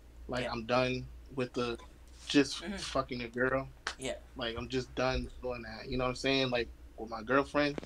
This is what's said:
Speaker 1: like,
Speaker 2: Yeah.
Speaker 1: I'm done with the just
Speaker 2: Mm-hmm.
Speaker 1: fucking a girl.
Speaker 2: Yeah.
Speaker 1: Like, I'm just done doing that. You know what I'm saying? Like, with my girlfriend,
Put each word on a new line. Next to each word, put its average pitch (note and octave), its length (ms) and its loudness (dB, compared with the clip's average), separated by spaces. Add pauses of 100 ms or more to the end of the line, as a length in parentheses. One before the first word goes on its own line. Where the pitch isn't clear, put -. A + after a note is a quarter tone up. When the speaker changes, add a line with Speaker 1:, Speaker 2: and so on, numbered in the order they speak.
(280)
Speaker 1:
like, B2+ 160 -2
Speaker 2:
Yeah. B2 80 -4
Speaker 1:
I'm A#2 140 -4
done B2+ 400 2 (280)
with B2 200 -2
the A#2+ 240 -2 (480)
just C#3+ 360 4
Speaker 2:
Mm-hmm. G3+ 140 -6
Speaker 1:
fucking C3 460 -4
a A#2 60 -6
girl. C3 380 2 (320)
Speaker 2:
Yeah. C3 160 -2 (220)
Speaker 1:
Like, A#2 200 -2
I'm A#2+ 120 -6
just B2+ 260 -2
done B2+ 340 2 (140)
doing B2 200 -4
that. A2 280 -10
You B2 80 -2
know B2+ 60 4
what B2+ 60 4
I'm B2 60 -2
saying? C3+ 340 4
Like, A#2+ 180 2 (300)
with A2 120 -6
my A2 120 -6
girlfriend, C#3+ 640 4